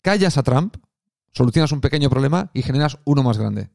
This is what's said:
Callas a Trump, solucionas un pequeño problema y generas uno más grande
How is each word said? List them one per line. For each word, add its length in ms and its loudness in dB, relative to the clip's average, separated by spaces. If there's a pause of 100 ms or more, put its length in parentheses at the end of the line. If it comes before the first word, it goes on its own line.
Callas 360 2
a 60 0
Trump, 340 0 (540)
solucionas 400 2
un 80 -2
pequeño 300 0
problema 440 0
y 100 -6
generas 420 -2
uno 180 2
más 140 2
grande 380 -6